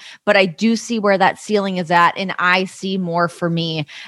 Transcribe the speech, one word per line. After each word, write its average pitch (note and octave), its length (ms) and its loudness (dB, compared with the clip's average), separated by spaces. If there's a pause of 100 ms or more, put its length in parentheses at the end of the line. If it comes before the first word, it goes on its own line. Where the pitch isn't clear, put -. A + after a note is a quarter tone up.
(240)
but G3+ 120 4
I G3 100 6
do G#3+ 300 0
see A3+ 240 -6
where G3 180 2
that F#3 220 2
ceiling G3 380 -2
is E3 120 -6
at F3 260 4
and F#3 220 -6
I F#3 280 2
see F#3+ 320 -6
more E3+ 280 0
for E3+ 240 -6
me E3 340 -4 (240)